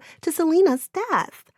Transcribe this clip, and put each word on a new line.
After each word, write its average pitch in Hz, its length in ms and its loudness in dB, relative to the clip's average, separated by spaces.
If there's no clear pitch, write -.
to 339 100 -4
Selena's 320 580 2
death. - 680 -6